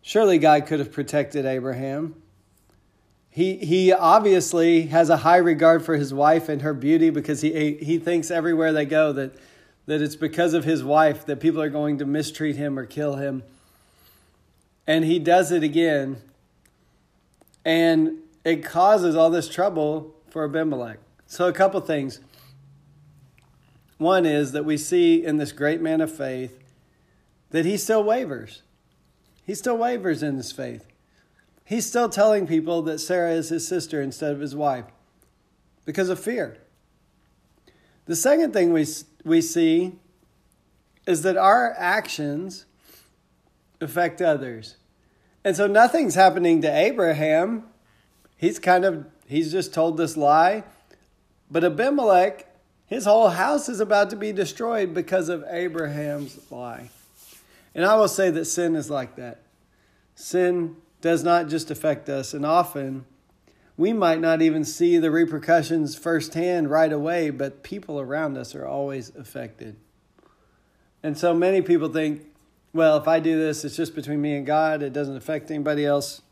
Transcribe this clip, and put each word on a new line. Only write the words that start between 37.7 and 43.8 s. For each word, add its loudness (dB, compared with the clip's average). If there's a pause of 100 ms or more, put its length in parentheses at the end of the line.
The -4
second 2
thing 4
we, 2
s-, -6 (180)
we 4
see 0 (1080)
is 0
that 0
our 4
actions -6 (1120)